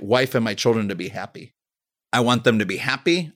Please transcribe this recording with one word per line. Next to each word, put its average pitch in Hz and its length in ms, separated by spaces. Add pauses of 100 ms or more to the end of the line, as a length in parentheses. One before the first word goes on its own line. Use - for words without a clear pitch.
wife 127 340
and 117 80
my 107 100
children 110 360
to 95 60
be 92 120
happy. - 460 (580)
I 120 80
want 120 240
them 113 160
to 104 60
be 92 120
happy. 151 580